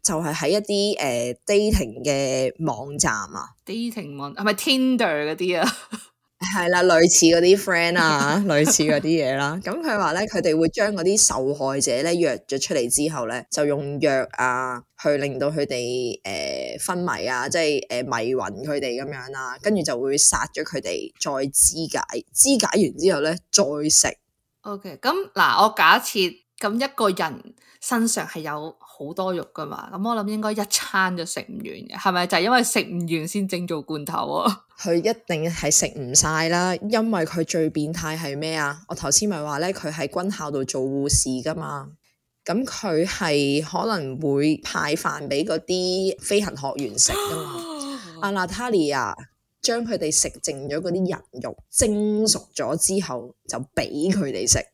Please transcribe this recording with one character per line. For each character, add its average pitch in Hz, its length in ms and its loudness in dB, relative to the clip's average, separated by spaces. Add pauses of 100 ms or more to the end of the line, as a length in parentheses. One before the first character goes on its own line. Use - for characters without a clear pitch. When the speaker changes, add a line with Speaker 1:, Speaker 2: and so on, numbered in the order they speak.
Speaker 1:
就 - 220 -2
係 156 100 -2
喺 151 180 -2
一 190 80 4
啲， 208 420 -2
呃， 123 440 -2
dating 196 600 2
嘅 135 500 0 (100)
網 117 320 -4
站 120 160 0
啊。 98 380 -8 (160)
Speaker 2:
dating 214 500 -8
網， 143 200 -10
係 202 80 -6
咪 208 100 4
Tinder 226 800 2
嗰 - 20 -2
啲 180 260 0
啊？ 226 160 2 (140)
<laughs> - 240 -16 (380)
Speaker 1:
係 180 140 2
啦， 180 140 6
類 175 180 8 (100)
似 - 160 8
嗰 170 140 8
啲 180 160 10
friend 175 420 2
啊， 156 440 4
Speaker 2:
<laughs> 202 40 0
Speaker 1:
類 151 180 6
似 208 200 4
嗰 151 160 4
啲 - 20 -10
嘢 151 340 2
啦。 147 260 0
咁 185 180 -6
佢 277 180 -2
話 170 140 2
呢， 175 100 0
佢 214 180 -2
哋 160 180 4
會 165 100 4
將 214 240 0
嗰 190 100 -2
啲 196 240 4
受 131 280 0
害 139 260 -2
者 131 220 0
呢 170 120 0
約 160 340 0
咗 135 120 -2
出 - 140 -4
嚟 120 140 0
之 147 260 0
後 123 120 -6
呢， 117 240 -6
就 151 160 0
用 143 340 -2
藥 135 320 2
啊， 127 500 -2 (200)
去 147 160 2
令 139 200 -4
到 139 120 0
佢 151 160 -2
哋， 123 580 -4
呃， 69 520 -6 (100)
昏 180 120 -2
迷 117 280 -2
啊， 127 220 -2
即 170 100 0
係， 151 300 2
呃， 123 140 -4
迷 123 320 -2
暈 98 160 -2 (140)
佢 147 140 -2
哋 131 240 -4
咁 139 60 -8
樣 131 220 -12
啦， 131 320 -8
跟 208 120 4
住 185 80 2
就 135 180 -2
會 135 160 0
殺 135 380 4
咗 151 80 -6
佢 156 180 -6
哋， - 400 -6
再 139 260 -2
肢 - 280 4 (120)
解， - 380 -6 (100)
肢 277 240 6
解 - 80 0
完 175 300 2
之 175 180 2
後 143 60 0
呢， 156 140 0 (160)
再 151 380 2
食。 - 280 2 (460)
Speaker 2:
OK， 202 380 -12
咁 262 120 0 (200)
嗱， 165 300 6
我 214 140 6
假 180 240 8
設， 185 320 -2 (260)
咁 208 160 -2
一 269 200 -2
個 220 140 2
人 175 460 -4 (260)
身 226 280 0
上 190 180 -2
係 165 140 -10
有 151 400 -8
好 - 340 -14
多 190 180 -2
肉 170 220 -4
㗎 160 120 -8
嘛， - 260 -12
咁 190 160 -4
我 233 80 0
諗 202 120 -2
應 214 120 -4
該 214 120 -2
一 214 160 -4
餐 185 480 0
就 165 80 -4
食 - 160 -6
唔 - 180 -12
完 - 60 -10
嘅， - 320 -12
係 190 160 0
咪 180 140 0
就 180 120 0
係 - 20 4
因 196 100 2
為 247 140 4
食 - 160 2
唔 - 180 -4
完 165 300 -2
先 202 180 -2
整 180 200 -4
做 165 160 -4
罐 151 220 -6
頭 147 280 -4
啊？ 196 300 0 (200)
Speaker 1:
佢 170 140 2
一 165 60 2
定 170 480 -2
係 165 200 -2
食 151 160 4 (120)
唔 127 160 -6
晒 156 340 2
啦， 180 280 2
因 220 360 0
為 175 120 2
佢 165 200 -2
最 160 260 0
變 156 240 -4
態 160 240 -6
係 143 180 -6
咩 156 200 -4
啊？ 147 320 -2
我 - 60 -6
頭 - 160 -4
先 - 180 4
咪 175 120 -2
話 147 180 -4
呢， 165 100 0
佢 170 240 -4
喺 151 160 -4
軍 185 260 -2
校 151 160 -8
度 135 140 -2
做 131 180 -4
護 139 260 -2
士 - 200 2
㗎 127 260 -4
嘛， 147 340 -8 (560)
咁 214 200 0
佢 175 420 0
係 147 560 0
可 170 240 -2
能 147 340 -4
會 147 440 2
派 151 320 -2
飯 147 320 -4
俾 143 160 0
嗰 160 160 -2
啲 185 600 -2
飛 202 220 0
行 196 140 -6
學 147 160 -6 (100)
員 107 160 -6
食 - 140 4
㗎 403 240 -2
嘛。 311 640 -8 (160)
Speaker 2:
<gasps> 165 60 -14
Speaker 1:
阿 202 80 0
娜 190 160 0
塔 208 240 -6
莉 170 180 2
亞 135 260 0 (480)
將 233 240 0
佢 226 120 -4
哋 156 120 -2
食 151 200 2 (120)
剩 139 260 -6
咗 143 120 -4
嗰 180 100 -4
啲 180 200 0
人 160 120 -8 (200)
肉 120 140 -10 (140)
蒸 214 560 2
熟 - 280 0
咗 135 220 -2
之 190 300 0
後， 127 280 -10 (120)
就 - 120 -8 (160)
俾 156 380 -2
佢 170 200 0
哋 107 180 -2
食。 135 80 4 (160)